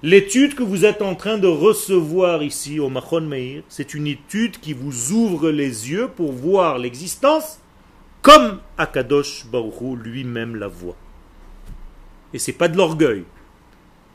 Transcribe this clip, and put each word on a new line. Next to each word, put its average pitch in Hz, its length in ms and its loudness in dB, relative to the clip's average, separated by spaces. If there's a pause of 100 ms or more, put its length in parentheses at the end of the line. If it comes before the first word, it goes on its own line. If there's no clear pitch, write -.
L'étude 202 520 4
que 262 60 -6
vous 196 240 0
êtes 208 160 2
en 190 140 -4
train 214 220 -4
de 190 100 4
recevoir 175 960 2
ici 147 360 -8
au 139 100 -2
Machon 131 320 -4
Meir, 139 460 -8
c'est - 260 -12
une 147 120 -6
étude 196 540 -6
qui 151 140 -12
vous 131 380 -8
ouvre 185 380 0
les 131 400 -4
yeux 208 180 -4
pour 151 260 -6
voir 156 440 0
l'existence 180 840 -2 (640)
comme 254 380 8 (180)
Akadosh 143 720 -2
Baruch 113 340 -6
Hu 127 140 -6
lui-même 117 600 -8
la 101 120 -8
voit. 87 280 -14 (1400)
Et 131 60 -10
c'est - 140 -6
pas 170 140 0
de 165 100 0
l'orgueil. 156 460 2 (920)